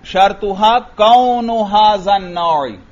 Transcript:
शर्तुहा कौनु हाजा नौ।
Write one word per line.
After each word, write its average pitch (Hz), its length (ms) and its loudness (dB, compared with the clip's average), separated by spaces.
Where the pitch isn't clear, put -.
शर्तुहा 202 720 0
कौनु 233 680 2
हाजा 202 560 2
नौ। 170 460 -4